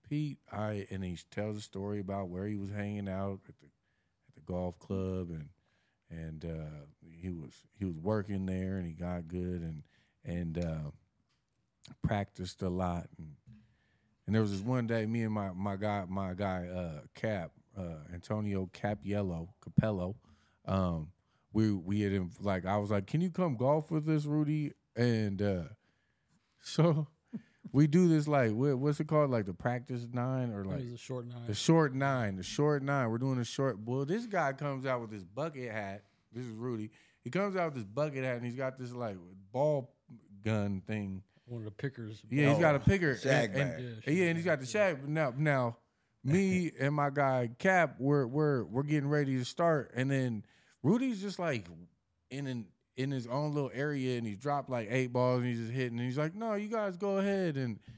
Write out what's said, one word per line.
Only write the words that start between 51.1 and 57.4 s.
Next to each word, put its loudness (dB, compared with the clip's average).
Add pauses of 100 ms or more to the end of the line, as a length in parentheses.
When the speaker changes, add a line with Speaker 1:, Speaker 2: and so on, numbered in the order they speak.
Speaker 1:
just, -6
like, -2 (640)
in -6
an, -4 (300)
in -2
his -2
own -2
little -2
area, -2
and -4
he's -4
dropped, -2
like, -2
eight 0
balls, 4
and 0
he's 0
just -4
hitting, -2
and 0
he's -2
like, -2
"No, -4
you -4
guys -2
go 0
ahead." 2